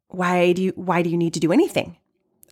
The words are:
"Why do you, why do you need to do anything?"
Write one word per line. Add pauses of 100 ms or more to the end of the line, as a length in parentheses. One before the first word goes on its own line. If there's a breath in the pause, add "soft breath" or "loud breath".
"Why
do
you,
why
do
you
need
to
do
anything?" (560)